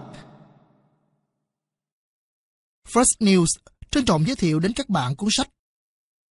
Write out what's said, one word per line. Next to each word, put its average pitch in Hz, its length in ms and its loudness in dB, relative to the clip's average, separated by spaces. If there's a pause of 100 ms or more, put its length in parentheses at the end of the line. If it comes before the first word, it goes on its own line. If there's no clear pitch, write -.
(3000)
First - 320 2
News 190 260 4 (460)
trân 277 140 0
trọng 160 220 2
giới 262 80 -2
thiệu 156 240 0
đến 190 140 -2
các - 160 -8
bạn 143 260 -2
cuốn 202 160 -4
sách. - 180 -2 (800)